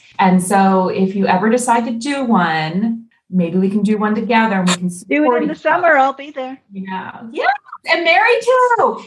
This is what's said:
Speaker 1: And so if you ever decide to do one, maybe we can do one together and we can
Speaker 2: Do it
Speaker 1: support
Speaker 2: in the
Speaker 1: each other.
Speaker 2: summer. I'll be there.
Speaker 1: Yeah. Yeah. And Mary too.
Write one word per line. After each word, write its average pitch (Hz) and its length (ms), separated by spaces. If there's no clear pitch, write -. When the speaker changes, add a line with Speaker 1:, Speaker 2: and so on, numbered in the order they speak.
Speaker 1:
And 185 240
so 190 480
if 190 240
you 196 120
ever - 220
decide 233 380
to 269 60
do 277 320
one, 180 840
maybe 175 260
we 190 120
can 208 120
do 214 140
one 214 180
together 220 420
and 180 120
we 180 60
can 180 140
Speaker 2:
Do 175 60
it - 40
Speaker 1:
support 302 440
Speaker 2:
in 294 60
the 311 60
Speaker 1:
each - 100
other. 330 180
Speaker 2:
summer. 330 140
I'll 269 160
be 277 200
there. 262 280
Speaker 1:
Yeah. 190 580
Yeah. 294 140
And 339 160
Mary 381 280
too. 466 640